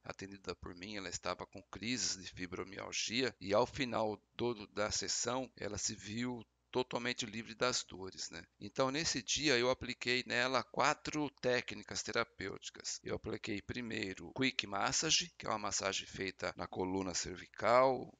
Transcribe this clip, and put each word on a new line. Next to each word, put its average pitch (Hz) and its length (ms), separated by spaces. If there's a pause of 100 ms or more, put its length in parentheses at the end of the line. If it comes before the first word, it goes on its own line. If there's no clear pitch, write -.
atendida 98 500
por 90 180
mim, 92 220
ela 95 140
estava 90 360
com - 200
crises 98 580
de 82 80
fibromialgia 95 1080
e 98 120
ao 117 140
final 110 560 (140)
do, 120 320
da 104 240
sessão, 120 640
ela 101 200
se 110 200
viu 113 500 (300)
totalmente 123 480
livre 110 300
das 123 300
dores, - 440
né? 85 160 (160)
Então, 131 300
nesse 143 320
dia, 135 340
eu 123 140
apliquei 123 560
nela 123 360
quatro 147 680 (100)
técnicas 107 600
terapêuticas. - 1000
Eu 113 140
apliquei 107 460
primeiro 107 760
Quick 127 300
Massage, 139 720
que 101 80
é - 20
uma 107 100
massagem 98 480
feita 95 480
na 87 120
coluna 92 480
cervical 120 1040